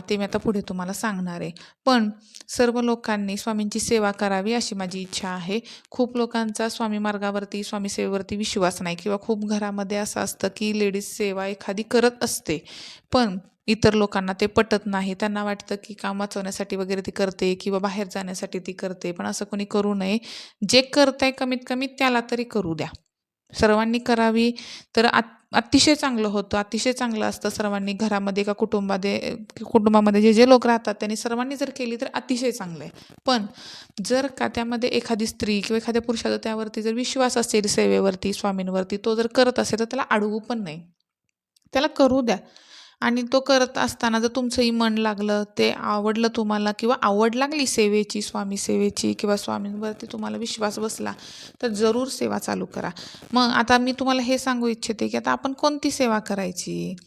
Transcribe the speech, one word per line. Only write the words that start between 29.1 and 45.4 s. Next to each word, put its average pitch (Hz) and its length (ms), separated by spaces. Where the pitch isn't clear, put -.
कुटुंबामध्ये 214 580
जे 220 100
जे 233 160
लोक 247 180
राहतात 233 280
त्यांनी 208 220
सर्वांनी 247 400
जर 269 200
केली 233 200
तर 262 180
अतिशय 247 360
चांगलं 170 340
आहे. - 300
पण 233 200
जर 262 220
का 262 220
त्यामध्ये 233 420
एखादी 226 360
स्त्री 208 340
किंवा 220 160
एखाद्या 226 260
पुरुषाचा 226 340
त्यावरती 220 460
जर 220 100
विश्वास 247 460
असेल 214 280
सेवेवरती, 196 680
स्वामींवरती, 190 640
तो 220 180
जर 226 120
करत 247 320
असेल 220 200
तर 226 60
त्याला 254 260
अडवू 214 280
पण 220 240
नाही, 165 200
त्याला 285 160
करू 269 320
द्या. 226 160
आणि 240 220
तो 269 80
करत 254 380
असताना 233 420
जर 233 160
तुमचंही 247 340
मन 226 240
लागलं, 208 500